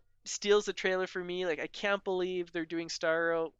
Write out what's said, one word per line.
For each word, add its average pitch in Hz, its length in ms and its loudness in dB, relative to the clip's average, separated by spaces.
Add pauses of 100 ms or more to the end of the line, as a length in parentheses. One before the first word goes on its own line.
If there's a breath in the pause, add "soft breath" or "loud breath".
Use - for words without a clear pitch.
(240)
steals 208 400 4
the 196 80 -2
trailer 185 340 0
for 180 160 -6
me. 180 220 -4
Like, 165 160 0
I 156 60 -4
can't 202 360 -2
believe 180 480 -2
they're 170 140 -4
doing 165 240 -6
Starro. 165 720 0